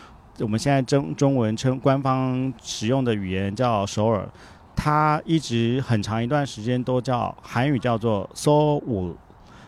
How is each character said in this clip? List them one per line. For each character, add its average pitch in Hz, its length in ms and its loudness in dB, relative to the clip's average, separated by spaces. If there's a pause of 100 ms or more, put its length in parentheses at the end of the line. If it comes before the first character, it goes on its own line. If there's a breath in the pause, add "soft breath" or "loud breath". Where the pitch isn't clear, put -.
(380 loud breath)
我 120 80 -4
们 107 120 0
现 143 140 0
在 135 80 4
中-， 139 360 0
中 139 200 2
文 110 200 2
称， 131 240 -2
官 139 200 2
方 131 520 0 (100)
使 - 240 -8
用 131 180 2
的 117 100 2
语 95 160 -4
言 98 240 -2
叫 113 300 0
首 107 220 0
尔， 98 200 0 (480 loud breath)
它 151 520 2
一 165 120 2
直 117 480 0
很 110 160 0
长 110 200 -2
一 120 40 -2
段 143 200 0
时 - 160 -10
间 123 200 -2
都 127 180 0
叫， 113 420 -2
韩 131 280 0
语 131 80 2
叫 117 200 0
做 104 360 -2
首 147 440 4
尔， 90 360 -4 (540 loud breath)